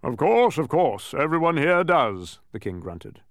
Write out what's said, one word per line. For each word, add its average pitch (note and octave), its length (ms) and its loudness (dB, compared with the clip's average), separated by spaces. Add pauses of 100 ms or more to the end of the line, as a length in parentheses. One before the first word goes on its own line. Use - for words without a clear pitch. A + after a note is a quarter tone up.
Of A#2+ 140 -4
course, A3+ 420 2
of D3+ 100 -2
course, C#3+ 460 -2
everyone E3 420 0
here E3+ 260 2
does, A#2 560 0 (140)
the A2 80 -10
king F2+ 200 -8
grunted. F2 500 -14